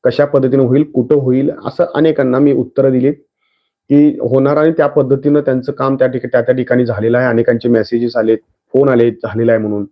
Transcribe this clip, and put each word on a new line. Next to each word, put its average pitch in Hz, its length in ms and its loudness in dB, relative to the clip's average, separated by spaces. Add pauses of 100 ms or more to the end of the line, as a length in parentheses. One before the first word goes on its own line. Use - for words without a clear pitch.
कशा 127 220 0
पद्धतीने 135 380 0
होईल, 135 280 0
कुठं 127 240 0
होईल?" 135 360 0 (140)
असं - 200 -2 (100)
अनेकांना 143 440 0
मी 143 140 2
उत्तरं 131 380 0
दिलीत 131 220 0 (760)
की 147 300 2
होणार 135 380 0
आणि 156 140 2
त्या 156 160 0
पद्धतीनं 143 540 0
त्यांचं 131 300 -4
काम 135 240 -2
त्या 131 120 0
ठिक-, 127 240 -6
त्या 120 100 2
त्या 127 140 0
ठिकाणी 123 300 0
झालेलं 113 320 -2
आहे. 127 100 0
अनेकांचे 117 420 0
मेसेजेस 117 460 0
आलेत, 110 220 0 (360)
फोन 135 160 2
आलेत, 120 240 2
झालेलं 113 380 -2
आहे 113 100 0
म्हणून. 104 300 -6